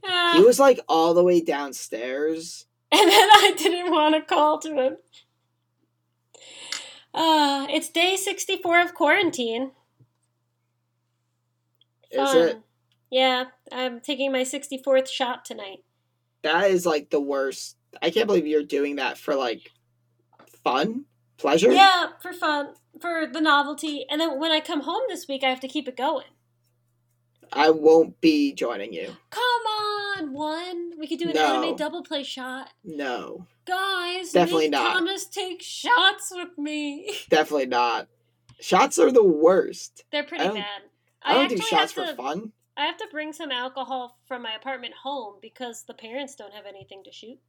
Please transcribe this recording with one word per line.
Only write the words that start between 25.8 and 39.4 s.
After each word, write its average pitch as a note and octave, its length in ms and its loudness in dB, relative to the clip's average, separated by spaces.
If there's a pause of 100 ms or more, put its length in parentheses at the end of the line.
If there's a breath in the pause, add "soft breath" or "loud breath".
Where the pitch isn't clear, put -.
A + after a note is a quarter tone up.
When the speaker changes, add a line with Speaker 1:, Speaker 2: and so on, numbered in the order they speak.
Speaker 1:
it B3+ 80 -14
going. C#4 300 -4 (1300)
Speaker 2:
I D3+ 180 4
won't D#3+ 500 6
be D3 320 4
joining A2+ 400 -6
you. F2 180 -10 (200)
Speaker 1:
Come A4 120 -6 (240)
on, G#4 680 -6
one. E4+ 680 -8
We D#4 80 -12
could D#4+ 120 -8
do E4+ 100 -4
an D4+ 60 -4
Speaker 2:
No. D#4+ 280 0
Speaker 1:
anime E4 140 -4
double D#4 260 -8
play C#4+ 200 -8
shot. C4 480 -12 (140)
Speaker 2:
No. C#3+ 640 -10 (200)
Speaker 1:
Guys, F#4 680 -6
Speaker 2:
Definitely E4+ 340 2
Speaker 1:
make D4+ 60 -2
Speaker 2:
not. C4 220 0
Speaker 1:
Thomas F#4 320 -4
take F#4 360 -10
shots G4+ 720 0
with F4+ 240 -12
me. D4+ 520 -8 (100)
<laughs> - 100 -20
Speaker 2:
Definitely D3+ 360 0
not. A#2+ 420 -2 (520)
Shots A3+ 380 2
are - 120 6
the B3 140 6
worst. - 880 2